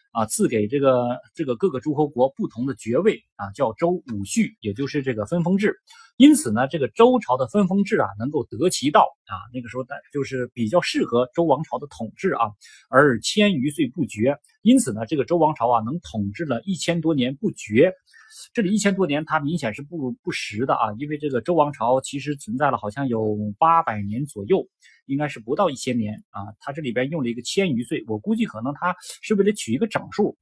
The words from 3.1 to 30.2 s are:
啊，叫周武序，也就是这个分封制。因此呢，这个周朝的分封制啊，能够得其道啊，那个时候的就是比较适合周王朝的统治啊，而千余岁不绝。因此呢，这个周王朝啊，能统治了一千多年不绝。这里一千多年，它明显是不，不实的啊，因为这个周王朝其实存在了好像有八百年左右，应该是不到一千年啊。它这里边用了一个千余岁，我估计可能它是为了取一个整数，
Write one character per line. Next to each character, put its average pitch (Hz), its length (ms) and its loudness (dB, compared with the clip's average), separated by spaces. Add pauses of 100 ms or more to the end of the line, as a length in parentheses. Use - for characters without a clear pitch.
啊， 101 140 -8
叫 123 240 0
周 170 160 0
武 113 340 -6
序， - 340 0
也 104 140 -6
就 131 120 -4
是 139 160 -2
这 131 120 -2
个 107 120 -4
分 170 180 0
封 185 140 2
制。 202 200 0 (400)
因 285 180 10
此 - 160 0
呢， 127 160 2
这 165 100 -4
个 135 120 0
周 247 300 6
朝 - 180 0
的 131 100 0
分 208 220 2
封 196 160 2
制 196 160 0
啊， 104 60 2 (120)
能 123 100 -2
够 151 140 -2
得 160 260 0
其 151 220 -2
道 190 160 6 (200)
啊， 95 260 -10
那 127 80 -8
个 226 80 -14
时 123 80 -8
候 131 80 -4
的 139 100 -12 (160)
就 143 120 -4
是 123 300 -6
比 113 140 -2
较 170 140 4
适 - 240 0
合 123 280 0
周 170 120 2
王 151 180 2
朝 123 160 -6
的 143 80 -14
统 - 300 -12
治 180 160 -2
啊， 113 180 -2 (380)
而 131 320 6
千 208 320 2
余 135 160 0
岁 147 180 -2
不 131 180 -4
绝。 113 300 0 (260)
因 247 160 6
此 139 140 0
呢， 98 140 -6
这 156 100 -4
个 135 80 2
周 170 140 0
王 151 180 4
朝 117 160 0
啊， 113 120 4
能 135 180 -4
统 101 320 -6
治 165 100 -8
了 127 200 -4
一 190 120 -4
千 170 240 -2
多 160 160 0
年 131 220 0
不 208 160 -2
绝。 147 400 2 (600)
这 240 80 -2
里 190 120 2
一 220 40 2
千 202 180 2
多 185 120 2
年， 147 180 -2
它 156 140 -2
明 151 180 -2
显 120 160 -4
是 143 80 -12
不， 147 300 -6 (120)
不 180 80 -6
实 110 340 -6
的 143 80 2
啊， 117 240 -2
因 147 120 -8
为 151 80 -6
这 147 120 -4
个 123 120 -2
周 175 120 -2
王 147 180 2
朝 131 300 0
其 143 180 -8
实 143 160 -6
存 120 220 -8
在 143 140 2
了 120 60 0
好 104 120 -6
像 139 180 -4
有 110 280 0 (220)
八 165 240 4
百 107 200 -4
年 107 240 -6
左 104 200 -10
右， 175 220 0 (380)
应 139 120 -4
该 147 100 -2
是 143 120 -10
不 117 160 -4
到 196 140 2
一 135 60 -8
千 123 220 -4
年 107 320 -4
啊。 101 160 -12 (140)
它 - 120 -12
这 160 100 -10
里 127 100 -6
边 127 180 -2
用 160 140 -4
了 120 60 -2
一 117 40 -4
个 120 80 -10
千 190 280 0
余 120 140 0
岁， - 240 -6
我 110 100 -4
估 208 180 -2
计 220 100 0
可 110 160 -8
能 135 120 -4
它 175 220 -4 (260)
是 214 140 0
为 190 80 4
了 208 100 4
取 113 200 -4
一 131 40 0
个 220 100 0
整 - 240 -4
数， - 300 0